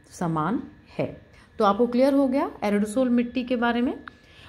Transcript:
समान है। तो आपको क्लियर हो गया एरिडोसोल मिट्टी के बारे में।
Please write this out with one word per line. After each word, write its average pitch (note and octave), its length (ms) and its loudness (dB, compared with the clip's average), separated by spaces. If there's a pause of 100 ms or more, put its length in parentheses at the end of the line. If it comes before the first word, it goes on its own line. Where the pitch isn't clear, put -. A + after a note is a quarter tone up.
(100)
समान E3 520 -2 (360)
है। - 280 -6 (320)
तो A3 60 2
आपको G3+ 220 4
क्लियर B3+ 260 2
हो C#4 160 4
गया C#4 220 0 (140)
एरिडोसोल G#3 440 0
मिट्टी A#3+ 360 0
के B3 120 -2
बारे A#3 240 0
में। D4 180 -2 (500)